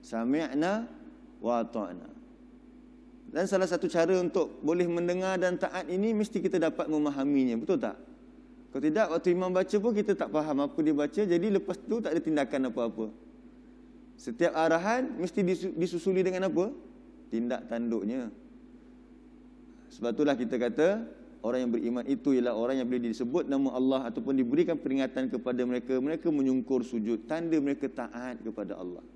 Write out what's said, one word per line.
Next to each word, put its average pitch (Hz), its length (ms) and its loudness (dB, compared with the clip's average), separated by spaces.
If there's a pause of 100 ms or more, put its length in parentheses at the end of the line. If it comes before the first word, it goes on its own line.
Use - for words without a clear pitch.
Sami'na 156 800 0 (560)
wa 117 240 0
ata'na. 92 400 -8 (1300)
Dan 185 160 0
salah 190 160 4
satu 170 240 0
cara 175 320 4
untuk 170 400 0
boleh 175 240 2
mendengar 175 560 0
dan 180 160 2
taat 170 320 -4
ini, 202 240 0
mesti 208 320 0
kita 185 160 2
dapat 160 240 0
memahaminya. 143 720 2
Betul 120 240 0
tak? 107 160 -4 (720)
Kalau 135 160 -6
tidak, 170 240 4
waktu 175 240 2
imam 185 160 2
baca 185 320 2
pun 233 160 2
kita 208 160 2
tak 143 160 -2
faham 151 320 0
apa 143 240 -2
dia 156 80 4
baca. 147 320 0
Jadi 175 220 2 (100)
lepas - 240 -4
tu 220 240 -2
tak 156 80 -2
ada 170 80 2
tindakan 139 480 0
apa-apa. 113 400 -2 (1120)
Setiap 131 320 2
arahan 175 640 2
mesti 180 240 0
disu-, 180 320 0
disusuli 175 480 0
dengan 185 320 0
apa? 185 160 2 (640)
Tindak 120 320 -2
tanduknya. 117 640 -2 (1600)
Sebab 117 240 -4
itulah 143 240 2
kita 123 240 -2
kata, 123 260 2 (540)
orang 127 240 0
yang 120 80 0
beriman 117 320 -2
itu 135 320 2
ialah 123 160 2
orang 120 260 0
yang 123 80 -2
bila 123 140 0
disebut 120 480 -2
nama 135 240 2
Allah 131 280 2 (120)
ataupun 131 240 0
diberikan 147 400 2
peringatan 131 480 0
kepada 123 400 -2
mereka, 123 320 0
mereka 151 320 0
menyungkur 131 560 2
sujud, 113 400 -2
tanda 160 320 0
mereka 139 320 0
taat 120 560 -8
kepada 101 320 -6
Allah. 90 240 -10 (140)